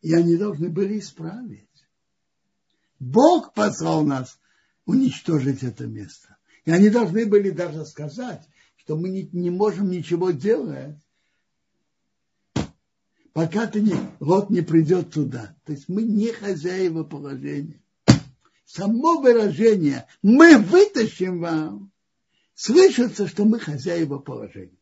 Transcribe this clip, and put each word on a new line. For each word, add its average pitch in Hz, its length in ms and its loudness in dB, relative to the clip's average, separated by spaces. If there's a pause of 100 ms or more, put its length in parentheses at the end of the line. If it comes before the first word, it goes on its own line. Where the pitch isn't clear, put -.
И 160 140 -2
они 170 220 4
должны 175 320 -4
были 196 300 -4
исправить. 185 680 -14 (1300)
Бог 240 540 4
послал 160 520 -2
нас 135 340 -4 (460)
уничтожить 147 760 -2
это 120 240 -10
место. - 520 -16 (260)
И 160 60 -4
они 190 180 6
должны 220 380 0
были 202 240 2
даже 160 340 -8
сказать, 160 640 -14 (280)
что - 200 -10
мы 175 140 -6
не, 185 220 -8
не 175 180 -4
можем 190 400 -2
ничего 180 400 -2
делать, 151 680 -4 (2250)
пока 165 340 -2
ты 214 140 -4
не, 202 140 2 (260)
Лот 190 300 0
не 180 120 0
придет 160 500 0
туда. 123 520 -8
То 151 80 -12
есть - 160 -14
мы 196 140 -4
не 214 300 -2
хозяева 180 720 -4
положения. 143 800 -12 (800)
Само 233 560 0
выражение 202 880 2 (140)
"мы 277 360 8
вытащим 214 840 0
вам", 160 520 -6 (640)
слышится, 240 720 2
что 208 160 -4
мы 220 160 2
хозяева 147 580 -6
положения. 107 640 -16